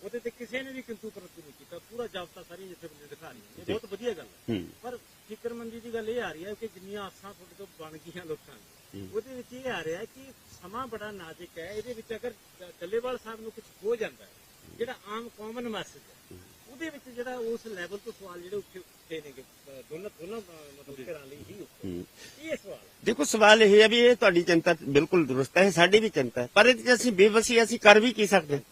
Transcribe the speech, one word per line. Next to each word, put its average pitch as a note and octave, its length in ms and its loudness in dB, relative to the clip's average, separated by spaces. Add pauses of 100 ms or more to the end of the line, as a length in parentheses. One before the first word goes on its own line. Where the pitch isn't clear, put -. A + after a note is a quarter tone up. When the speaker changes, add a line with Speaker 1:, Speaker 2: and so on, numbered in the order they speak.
Speaker 1:
ਉਹਦੇ G3+ 160 -10
ਤੇ A#3 100 -8
ਕਿਸੇ A#3 320 -12
ਨੇ C4+ 100 -14
ਵੀ C4 100 -12
ਕਿੰਤੂ A3 280 -14
ਪਰੰਤੂ F3+ 320 -20
ਨਹੀਂ D3 180 -20
ਕੀਤਾ, C#3 180 -20
ਪੂਰਾ A3+ 360 -12
ਜਾਬਤਾ F3+ 360 -14
ਸਾਰੀਆਂ F3+ 180 -18
ਜਥੇਬੰਦੀਆਂ D3+ 420 -20
ਦਿਖਾ D3 200 -20
ਰਹੀਆਂ, - 320 -20
ਇਹ F3 40 -18
Speaker 2:
ਜੀ। F#3+ 80 -6
Speaker 1:
ਬਹੁਤ A3 180 -8
ਵਧੀਆ A3 200 -8
ਗੱਲ E3 140 -12
ਹੈ। - 280 -8
Speaker 2:
ਹੂੰ। F2+ 140 -6 (160)
Speaker 1:
ਪਰ B3 140 -12 (320)
ਫਿਕਰਮੰਦੀ A#3 500 -12
ਦੀ A3+ 140 -16
ਗੱਲ A3 160 -6
ਇਹ A#3+ 120 -6
ਆ F#3 100 -8
ਰਹੀ D#3 140 -14
ਹੈ G#3 80 -12
ਕਿ A3 140 -14
ਜਿੰਨੀਆਂ G3 340 -14
ਆਸਾਂ G3 320 -18
ਤੁਹਾਡੇ F3 240 -20
ਤੋਂ G3 100 -18 (120)
ਬਣ D#3 180 -16
ਗਈਆਂ E3+ 280 -16
ਲੋਕਾਂ D3 300 -14
ਨੂੰ, - 460 -20
Speaker 2:
ਹੂੰ। F#2+ 120 -14
Speaker 1:
ਉਹਦੇ A#3+ 220 -10
ਵਿੱਚ B3 300 -16
ਇਹ B3+ 60 -6
ਆ F3+ 120 -8
ਰਿਹਾ E3 200 -8
ਕਿ B3+ 180 -20 (400)
ਸਮਾਂ A3 260 -12
ਬੜਾ G#3+ 240 -12
ਨਾਜ਼ੁਕ E3+ 480 -18
ਹੈ, E3+ 120 -14
ਇਹਦੇ G#3+ 220 -10
ਵਿੱਚ A3+ 200 -14
ਅਗਰ A3+ 160 -10
ਡ-, - 420 -20 (100)
ਡੱਲੇਵਾਲ A#3 420 -6
ਸਾਹਿਬ A3 180 -14
ਨੂੰ A3 100 -14
ਕੁਝ G#3+ 120 -20 (220)
ਹੋ A#3 100 -2
ਜਾਂਦਾ E3 280 -8
ਹੈ, - 60 -20 (480)
ਜਿਹੜਾ - 160 -8 (140)
ਆਮ A3 220 -10
ਕਾਮਨ A3+ 400 -12
ਮੈਸੇਜ F3 400 -12
ਹੈ, - 60 -20 (160)
Speaker 2:
ਹੂੰ। - 80 -20 (320)
Speaker 1:
ਉਹਦੇ D#4 180 -12
ਵਿੱਚ B3+ 260 -20
ਜਿਹੜਾ B3 200 -10
ਉਸ A3+ 320 -6
ਲੈਵਲ F#3 300 -12
ਤੋਂ A3 220 -14
ਸਵਾਲ F3+ 220 -18
ਜਿਹੜੇ F#3 140 -12
ਉੱਠੇ, F#3 240 -12
ਉੱਠੇ - 460 -16
ਨੇਗੇ, C3 160 -20
ਅ, C3 480 -20
ਦੋਨਾਂ, F3+ 200 -12 (120)
ਦੋਨਾਂ, G3+ 160 -12
ਅ, A3 60 -14 (360)
ਮਤਲਬ C#3 180 -18
Speaker 2:
ਜੀ। C3 60 -14
Speaker 1:
ਧਿਰਾਂ C#3+ 240 -14
ਲਈ C#3 80 -18
ਹੀ F#3 260 -18
ਉੱਠੇ। - 280 -14
Speaker 2:
ਹੂੰ। F2 160 -8 (380)
Speaker 1:
ਇਹ D#4 120 -6
ਸਵਾਲ F#3+ 200 -14
ਹੈ। - 140 -20 (160)
Speaker 2:
ਦੇਖੋ, A#3+ 180 0
ਸਵਾਲ G#3+ 400 6
ਇਹ G#3 180 8
ਹੈ A3 60 8
ਵੀ A3 100 2
ਇਹ A#3+ 180 6
ਤੁਹਾਡੀ F3+ 260 4
ਚਿੰਤਾ E3+ 420 2
ਬਿਲਕੁਲ D#3 420 2
ਦਰੁਸਤ C3 320 -2
ਹੈ, F#3+ 120 6
ਸਾਡੀ F3 300 6
ਵੀ A3 100 0
ਚਿੰਤਾ B2+ 320 -2
ਹੈ, B2 120 -4
ਪਰ G#3+ 120 8
ਇਹਦੇ A#3 180 4
'ਚ B3 100 6
ਅਸੀਂ B3 180 2
ਬੇਵਸੀ, A3 520 6
ਅਸੀਂ A3+ 160 -2
ਕਰ G#3 200 10
ਵੀ A#3+ 120 2
ਕੀ G#3 160 0
ਸਕਦੇ E3 260 2
ਹਾਂ? C3+ 80 -4 (100)